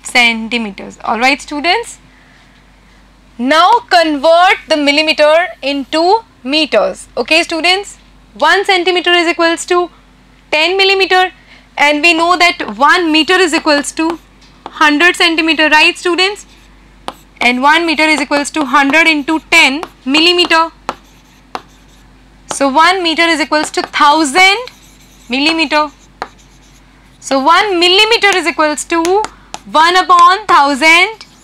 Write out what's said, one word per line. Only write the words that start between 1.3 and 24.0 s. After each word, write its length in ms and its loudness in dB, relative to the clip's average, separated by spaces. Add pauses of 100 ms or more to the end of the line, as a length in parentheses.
students? 580 -6 (1400)
Now 440 2 (100)
convert 680 2 (100)
the 80 0
millimeter 720 0 (120)
into 600 -2 (240)
meters. 720 -2
Okay, 260 -2
students? 540 -4 (380)
One 300 0
centimeter 460 0
is 160 2
equals 400 -2
to 240 -2 (640)
ten 240 0
millimeter, 560 0 (440)
and 240 0
we 140 2
know 240 0
that 380 -4
one 340 2
meter 240 2
is 180 2
equals 400 -2
to 280 -4 (480)
hundred 480 2
centimeter, 520 0
right, 300 2
students? 480 -4 (920)
And 200 -4
one 240 2
meter 200 -2
is 160 0
equals 320 -4
to 120 -4
hundred 440 0
into 320 -2 (100)
ten 320 0 (220)
millimeter. 680 0 (1800)
So 220 -2
one 340 2
meter 200 -2
is 180 0
equals 320 -2
to 100 -2
thousand 760 2 (720)